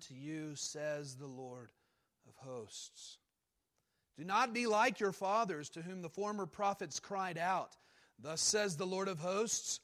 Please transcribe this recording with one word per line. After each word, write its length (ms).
to 60
you, 420
says 640
the 100
Lord 460
of 120
hosts. 800
Do 80
not 300
be 120
like 360
your 100
fathers, 600
to 100
whom 200
the 80
former 360
prophets 560
cried 360
out, 380
"Thus 220
says 380
the 100
Lord 220
of 100
hosts, 640